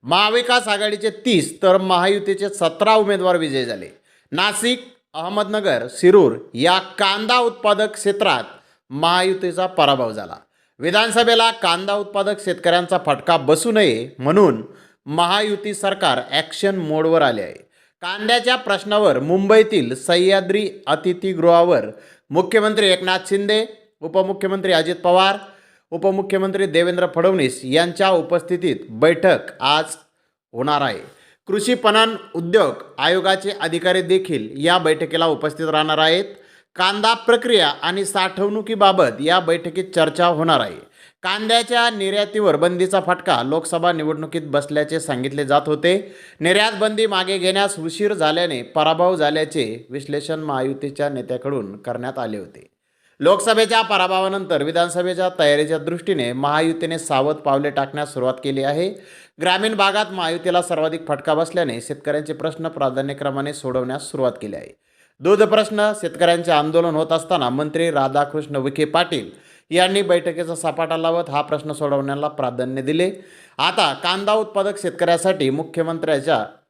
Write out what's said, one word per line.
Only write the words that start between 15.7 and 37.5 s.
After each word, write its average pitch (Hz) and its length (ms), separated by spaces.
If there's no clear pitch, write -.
सरकार 196 460
ॲक्शन 160 440
मोडवर 160 460
आले 117 200
आहे. - 280
कांद्याच्या 220 540
प्रश्नावर 202 640
मुंबईतील 190 760
सह्याद्री 190 760
अतिथीगृहावर 170 1000
मुख्यमंत्री 208 580
एकनाथ 185 320
शिंदे, 202 360
उपमुख्यमंत्री 190 680
अजित 165 240
पवार, 185 420
उपमुख्यमंत्री 190 720
देवेंद्र 175 500
फडणवीस 165 480
यांच्या 170 460
उपस्थितीत 170 680
बैठक 151 480
आज 147 220
होणार 143 280
आहे. 110 180
कृषी 208 260
पणन 220 420
उद्योग 170 380
आयोगाचे 190 540
अधिकारी 170 400
देखील 165 640
या 175 120
बैठकीला 160 480
उपस्थित 156 420
राहणार 156 300
आहेत. 160 280
कांदा 208 380
प्रक्रिया 226 540